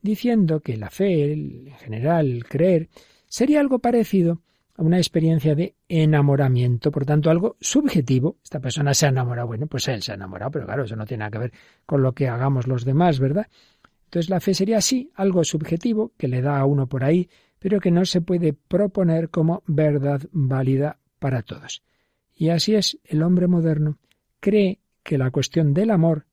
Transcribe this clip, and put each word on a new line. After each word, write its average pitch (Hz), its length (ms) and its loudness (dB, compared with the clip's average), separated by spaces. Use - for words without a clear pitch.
diciendo 202 580 0
que 123 160 -6
la 107 140 -10
fe, 165 420 0
el, 135 360 -10
en 139 80 -20
general, 143 500 -2
el 120 180 -4
creer, 165 440 2
sería 294 320 2
algo 262 180 0
parecido 196 640 0
a - 60 -6
una 170 160 4
experiencia 160 560 2
de 170 220 -4
enamoramiento, 143 1000 2
por 139 160 -4
tanto, 151 240 2
algo 175 300 0
subjetivo. 147 800 0
Esta - 160 -12
persona 139 340 -2
se 147 140 2
ha 139 40 4
enamorado, 123 360 -2
bueno, 123 220 -8
pues - 200 -6
él 110 140 -4
se 110 100 -8
ha 101 40 -8
enamorado, 95 340 -10
pero 147 160 -8
claro, 127 180 -4
eso 110 120 -10
no 107 100 -8
tiene 110 140 -8
nada 107 100 -6
que 107 80 -10
ver 120 140 -8
con 139 160 0
lo 131 100 2
que 135 160 -2
hagamos 127 380 -2
los 123 180 -4
demás, 143 360 2
¿verdad? 147 260 0
Entonces, 170 220 -4
la 185 120 0
fe 196 120 0
sería 202 260 0
así, 254 360 -2
algo 185 300 2
subjetivo 214 760 -2
que 143 100 -4
le 127 140 -2
da 143 160 0
a 135 60 2
uno 139 240 2
por 131 160 -4
ahí, 170 260 2
pero 196 180 0
que 185 140 2
no 175 120 4
se 180 160 0
puede 175 320 0
proponer 175 760 0
como 170 360 0
verdad 143 560 0
válida 135 640 0
para 120 220 -2
todos. - 420 -14
Y 160 120 0
así 170 260 0
es, - 300 -2
el 156 180 -2
hombre 180 240 2
moderno 160 520 0
cree 202 400 2
que 147 140 -2
la 131 120 0
cuestión 147 420 0
del 202 180 2
amor 165 420 2